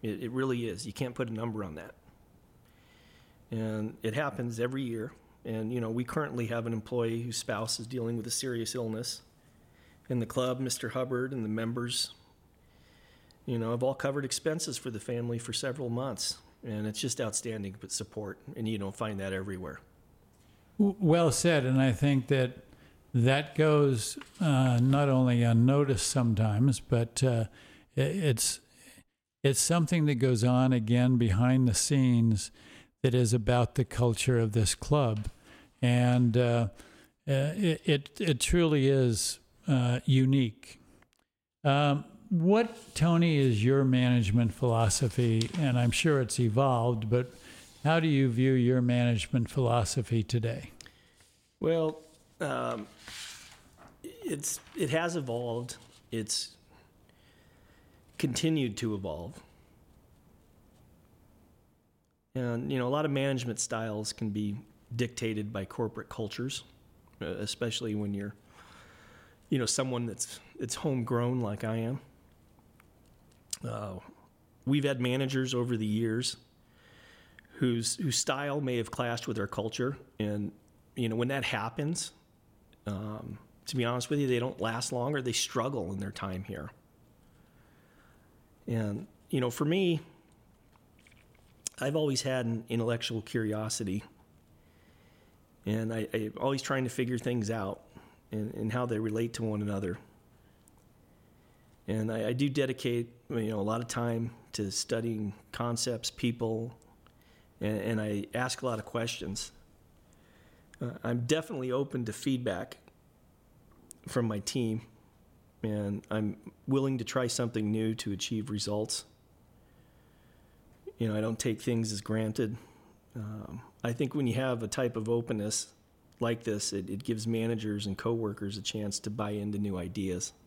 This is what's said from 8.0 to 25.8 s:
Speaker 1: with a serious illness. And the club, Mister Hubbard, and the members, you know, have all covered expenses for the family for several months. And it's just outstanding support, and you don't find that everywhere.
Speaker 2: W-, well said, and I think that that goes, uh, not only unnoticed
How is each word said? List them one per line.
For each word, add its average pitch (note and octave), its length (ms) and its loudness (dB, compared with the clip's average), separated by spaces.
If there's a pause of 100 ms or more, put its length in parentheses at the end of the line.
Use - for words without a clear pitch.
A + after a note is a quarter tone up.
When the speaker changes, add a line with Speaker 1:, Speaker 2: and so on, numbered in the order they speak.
Speaker 1:
with A2+ 100 -6
a A#2+ 40 -6
serious A#2+ 440 -4
illness. A#2 460 -6 (880)
And B2 140 -2
the A2+ 40 -4
club, B2+ 320 -2
Mister B2+ 300 -4
Hubbard, C3 440 -2
and B2 120 -4
the A2 40 -4
members, A#2 680 -4 (1300)
you B2 140 -2
know, A2+ 120 -2
have A#2+ 140 -2
all C3+ 100 0
covered C#3 300 -4
expenses D#3 520 -4
for - 140 -8
the G#2+ 80 -8
family A#2 400 -4
for A#2 140 -8
several C3 360 -4
months. A#2+ 500 -4 (260)
And G#2+ 240 -4
it's G#2+ 120 -6
just C3 200 -4
outstanding G#2+ 560 -6 (100)
support, G2+ 520 -8 (180)
and A2+ 100 -6
you A2 100 -2
don't G2 200 -6
find G#2+ 240 -6
that F#2+ 120 -4
everywhere. F#2 460 -8 (1000)
Speaker 2:
W-, G3+ 180 2
well E3+ 320 6
said, D#3 340 4
and C3 160 4
I C3 120 6
think C3+ 340 4
that B2+ 380 0 (500)
that C3+ 400 4
goes, D3 640 4 (220)
uh, C3 420 4
not C#3 260 6
only B2+ 360 4
unnoticed B2+ 640 4